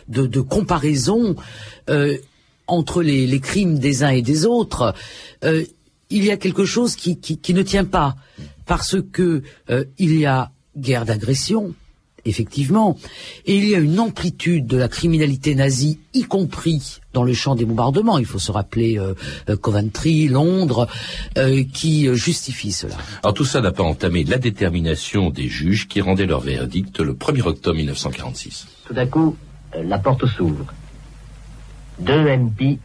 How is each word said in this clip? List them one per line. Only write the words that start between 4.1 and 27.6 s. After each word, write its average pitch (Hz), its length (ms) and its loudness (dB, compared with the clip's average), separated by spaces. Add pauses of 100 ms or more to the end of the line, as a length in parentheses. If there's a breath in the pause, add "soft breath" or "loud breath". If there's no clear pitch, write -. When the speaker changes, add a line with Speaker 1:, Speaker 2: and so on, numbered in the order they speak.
Speaker 1:
des 151 240 0
autres, 214 480 0 (500 loud breath)
euh, 160 200 2 (480)
il 202 140 2
y 208 40 4
a 202 80 0
quelque 190 280 0
chose 240 300 0
qui, - 240 -4
qui, 160 200 -6
qui 180 160 0
ne 190 80 4
tient 190 220 2
pas, 160 300 0 (540 loud breath)
parce 175 260 0 (160)
que, 170 300 2 (280 loud breath)
euh, 123 140 0 (140)
il 160 180 4
y 151 100 4
a 131 260 0 (260)
guerre 123 260 0
d'agression, 135 680 0 (500)
effectivement, 143 760 2 (500 loud breath)
et 196 100 4
il 202 100 4
y 208 60 4
a 185 60 4
une 160 200 4
amplitude 170 680 0
de 127 100 2
la 123 100 2
criminalité 151 680 2
nazie, 135 440 2 (140)
y 254 100 2
compris - 760 -2 (140)
dans 123 100 2
le 127 100 2
champ 135 220 0
des 117 100 0
bombardements. 135 540 2
Il 117 80 0
faut - 100 -8
se 95 140 -4
rappeler, 110 480 0
euh, 95 160 -2 (340 loud breath)
euh, 104 80 2
Coventry, 120 720 2
Londres, 139 600 2 (500 loud breath)
euh, 135 260 4 (100)
qui, 156 340 2
euh, 127 60 4
justifie 123 580 -2
cela. 90 240 -8 (280 loud breath)
Speaker 2:
Alors 104 100 4
tout 139 120 0
ça 135 140 0
n'a 98 120 2
pas 98 120 0
entamé 82 400 0
la 123 140 0
détermination 87 920 0
des 65 160 -6
juges 80 400 0
qui - 140 -2
rendaient 95 260 2
leur 71 140 0
verdict 65 580 -4
le 71 160 0
premier 135 260 -2
octobre 85 340 0